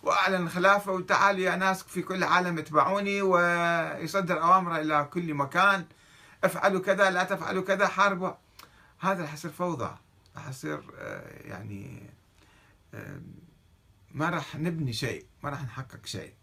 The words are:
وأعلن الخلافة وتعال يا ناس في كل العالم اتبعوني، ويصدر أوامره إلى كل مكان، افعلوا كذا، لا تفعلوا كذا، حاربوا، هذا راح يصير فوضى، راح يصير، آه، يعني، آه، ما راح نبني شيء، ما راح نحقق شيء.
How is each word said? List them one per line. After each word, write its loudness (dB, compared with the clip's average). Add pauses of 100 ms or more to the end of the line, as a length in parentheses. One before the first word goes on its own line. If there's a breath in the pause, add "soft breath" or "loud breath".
وأعلن 2
الخلافة 2
وتعال 2
يا 2
ناس 0
في -6
كل -6
العالم 2
اتبعوني، 2
ويصدر 2
أوامره 4
إلى 2
كل -2
مكان، 2 (580 loud breath)
افعلوا 2
كذا، 4
لا 0
تفعلوا -4
كذا، 2
حاربوا، 2 (680 loud breath)
هذا -2
راح -8
يصير -12
فوضى، -6 (400)
راح -14
يصير، -10 (140)
آه، -14
يعني، -14 (840 soft breath)
آه، -14 (920)
ما -4
راح -6
نبني -4
شيء، -6 (180)
ما -6
راح -8
نحقق -12
شيء. -10